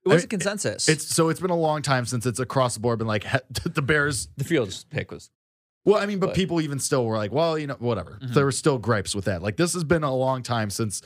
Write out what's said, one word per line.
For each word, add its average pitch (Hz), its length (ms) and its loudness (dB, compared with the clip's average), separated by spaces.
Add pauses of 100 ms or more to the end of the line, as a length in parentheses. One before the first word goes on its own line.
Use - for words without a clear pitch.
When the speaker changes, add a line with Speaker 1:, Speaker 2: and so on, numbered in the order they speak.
Speaker 1:
I 196 40 6
Speaker 2:
was 170 80 6
Speaker 1:
mean, - 40 -2
Speaker 2:
a - 40 -12
consensus. 196 580 -2
Speaker 1:
it's, 156 260 2
so 165 140 4
it's 156 140 0
been 180 100 0
a 175 60 2
long 151 240 2
time 127 240 2
since 120 200 -2
it's 123 140 -2
across 127 360 0
the 110 40 -8
board 113 200 0
been 113 80 -2
like, 107 160 0
<laughs> - 20 -14
he-, - 120 0 (280)
the 165 160 -4
Bears. 143 560 0
Speaker 2:
The 143 80 -2
Fields 120 440 -2
pick - 220 -6
was. - 180 -16 (560)
Speaker 1:
Well, 202 120 8
I 196 80 0
mean, 202 140 -2
but 180 80 2
Speaker 2:
But - 80 -2
Speaker 1:
people 170 240 2
even 143 200 -2
still 127 260 2
were 110 100 0
like, 107 160 -2
"Well, 160 260 0
you 156 100 -6
know, 135 120 -8
whatever." 113 420 -4
Speaker 2:
Mm-hmm. 123 120 -6
Speaker 1:
There 143 100 6
were 139 80 2
still 139 260 2
gripes 104 380 0
with 98 100 -4
that. 92 160 -2
Like, 101 140 -2
this 170 180 0
has 175 120 -4
been 156 180 2
a 135 100 0
long 131 300 0
time 113 260 -2
since 107 360 -4